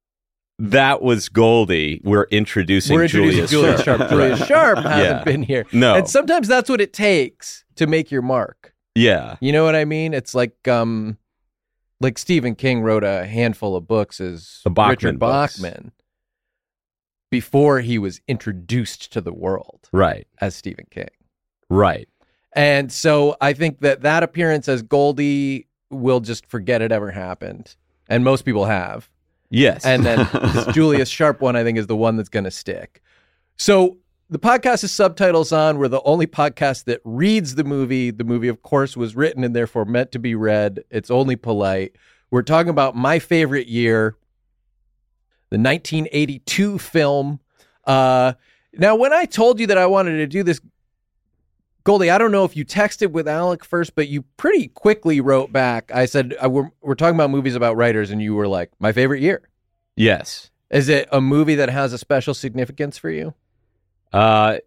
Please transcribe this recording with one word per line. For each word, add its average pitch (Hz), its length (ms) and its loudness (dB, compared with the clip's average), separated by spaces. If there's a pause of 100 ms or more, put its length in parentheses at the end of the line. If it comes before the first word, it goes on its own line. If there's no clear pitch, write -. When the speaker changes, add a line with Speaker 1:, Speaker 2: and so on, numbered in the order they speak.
(580)
Speaker 1:
That 131 440 0
was 120 260 0
Goldie. 95 760 2
We're 101 260 2
introducing 104 640 0
Speaker 2:
We're 165 100 4
introducing 117 420 2
Speaker 1:
Julius - 40 -4
Speaker 2:
Julius 147 320 2
Speaker 1:
Sharp. 127 180 0
Speaker 2:
Sharp. 127 100 -2
Julius 139 300 2
Speaker 1:
Right. - 80 -2
Speaker 2:
Sharp 285 300 4
hasn't 120 260 0
Speaker 1:
Yeah. 78 200 -2
Speaker 2:
been 139 180 0
here. 120 300 -4
Speaker 1:
No. 120 220 6
Speaker 2:
And 185 140 2
sometimes 294 380 2
that's 254 240 2
what 240 100 0
it 202 120 -2
takes 185 720 -2 (120)
to 165 100 0
make 156 240 0
your 135 120 -2
mark. 123 500 -4 (220)
Speaker 1:
Yeah. 98 460 2
Speaker 2:
You 131 100 -2
know 156 140 2
what 160 100 2
I 156 100 0
mean? 156 300 -4
It's 127 200 -8
like, 123 340 -2
um, 113 480 -2 (840)
like 127 180 0
Stephen 123 360 -2
King 127 280 -2
wrote 110 200 0
a 98 240 -2
handful 110 480 -4
of 87 140 -8
books 107 320 -2
as 90 420 -12
Speaker 1:
The 98 80 -2
Bachman 104 200 4
Speaker 2:
Richard 80 280 -2
Speaker 1:
books. 135 400 -2
Speaker 2:
Bachman 92 340 -14 (1400)
before 139 500 2
he 120 180 -2
was 98 300 -6
introduced 110 840 -6
to 113 60 -6
the 85 120 -8
world 90 600 -8
Speaker 1:
Right. 87 340 0 (140)
Speaker 2:
as 92 140 -4
Stephen - 360 -16
King. - 180 -14 (640)
Speaker 1:
Right. 87 380 2 (460)
Speaker 2:
And 143 380 0
so 147 480 2
I 143 140 0
think 147 260 -4
that 139 220 2
that 156 200 2
appearance 165 460 -2
as 127 140 0
Goldie, 143 840 0 (240)
we'll 127 300 0
just 113 260 -8
forget 113 360 -2
it 113 100 -2
ever 104 180 -2
happened. 92 640 -12 (340)
And 120 140 0
most 131 200 2
people 104 240 -2
have. 101 420 -6 (400)
Speaker 1:
Yes. 120 380 2
Speaker 2:
And 127 180 2
then 117 260 2
Speaker 1:
<laughs> 120 240 -2
Speaker 2:
this 120 200 -2
Julius 143 340 2
Sharp 151 320 0
one, 123 160 0
I 117 80 0
think, 117 140 -2
is 107 80 -4
the 107 100 -4
one 113 200 0
that's 107 120 -6
gonna 98 220 -4
stick. - 520 -12 (540)
So 185 400 2 (320)
the 165 100 -8
podcast 247 460 0
is 190 80 -8
Subtitles 175 600 2
On. 156 260 2
We're 143 100 0
the 131 160 -2
only 160 220 2
podcast 147 580 -2
that 120 200 -4
reads 156 500 -2
the 147 100 -2
movie. 131 460 -2
The 113 140 -6
movie, 120 240 -2
of 117 140 -4
course, 139 360 -2
was 113 180 -6
written 131 280 -2
and 120 120 -4
therefore 117 300 -2
meant 120 260 -2
to 131 60 -8
be 117 160 -4
read. 107 460 0 (100)
It's 107 200 -8
only 131 260 0
polite. 98 600 -4 (340)
We're 123 120 0
talking 165 280 0
about 135 260 0
My 139 220 0
Favorite 143 500 0
Year, 113 480 0 (1300)
the 104 80 -2
nineteen 156 540 -2
eighty-two 151 640 -2
film. 143 640 -2 (440)
Uh, 131 480 2 (420)
now, 202 220 4
when 262 160 2
I 330 140 2
told 226 340 2
you 233 60 -2
that 202 120 2
I 185 60 4
wanted 185 320 2
to 156 100 -2
do 165 160 -4
this, 170 180 -2 (1200)
Goldie, 190 260 4
I 180 60 4
don't 226 160 2
know 196 120 2
if - 120 -4
you 147 80 -6
texted 202 460 -2
with 156 180 -4
Alec 170 360 -4
first, 175 320 -4
but 151 120 0
you 143 140 -8 (160)
pretty 320 300 0
quickly 185 520 0
wrote 135 320 2
back. 123 400 -2
I 127 140 0
said, 127 260 -2 (100)
uh, 131 60 2
we're, 139 220 -2 (100)
we're 139 140 -4
talking 165 220 2
about 151 140 2
movies 135 260 -2
about 117 200 0
writers, 110 360 0
and 107 100 -4
you 107 140 -2
were 104 120 0
like, 90 300 -4
"My 110 140 0
Favorite 131 280 0
Year." 175 220 0 (540)
Speaker 1:
Yes. - 520 0 (220)
Speaker 2:
Is 139 180 0
it 139 240 2
a 139 80 2
movie 147 360 2
that 139 120 0
has 135 240 -4
a 123 60 -10
special 139 360 -2
significance 131 600 -8
for 165 140 -10
you? 156 240 -10 (800)
Speaker 1:
Uh, 107 540 2